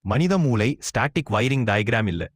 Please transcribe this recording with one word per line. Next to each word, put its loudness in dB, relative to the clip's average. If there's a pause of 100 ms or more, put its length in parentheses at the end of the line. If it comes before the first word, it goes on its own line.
மனித 0
மூளை 0
ஸ்டாட்டிக் -4
வயரிங் 0
டயக்ராம் 0
இல்ல. -4